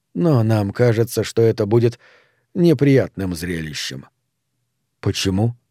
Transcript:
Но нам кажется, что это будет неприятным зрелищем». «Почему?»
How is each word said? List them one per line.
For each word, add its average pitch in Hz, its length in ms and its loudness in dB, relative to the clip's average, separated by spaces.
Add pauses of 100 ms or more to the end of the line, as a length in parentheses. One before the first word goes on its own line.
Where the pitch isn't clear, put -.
(140)
Но 160 300 2
нам 107 280 0
кажется, 113 520 0
что - 180 -2
это 110 240 2
будет 117 340 2 (540)
неприятным 131 800 2
зрелищем». 78 720 -10 (960)
«Почему?» 104 540 -2 (160)